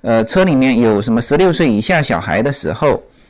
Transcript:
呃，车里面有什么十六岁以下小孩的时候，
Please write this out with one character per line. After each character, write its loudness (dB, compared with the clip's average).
呃， 0
车 0
里 2
面 2
有 2
什 -4
么 0
十 -2
六 2
岁 0
以 0
下 0
小 -2
孩 -2
的 -2
时 -6
候， 0